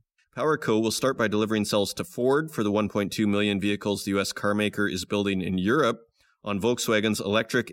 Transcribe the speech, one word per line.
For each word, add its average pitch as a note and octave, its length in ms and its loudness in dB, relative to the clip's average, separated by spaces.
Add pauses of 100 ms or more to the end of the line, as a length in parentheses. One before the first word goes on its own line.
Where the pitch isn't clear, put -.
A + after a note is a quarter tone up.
(360)
PowerCo B2+ 460 0
will A2 80 2
start C3+ 260 0
by A2+ 120 2
delivering G#2+ 360 0
cells G2+ 300 0
to G2 100 -6
Ford C#3 460 0
for A#2 140 -2
the G#2 80 2
one G#2 160 2
point G2+ 240 -2
two G#2+ 160 0
million G2+ 320 0
vehicles G2+ 420 -2
the G2 100 -4
U G2 80 2
S F#2+ 120 -2
carmaker G#2 580 0
is F2+ 140 -6
building G2+ 360 -2
in F#2 180 -2
Europe A#2 420 0 (420)
on G2+ 160 -4
Volkswagen's A2 600 2
electric A2 520 0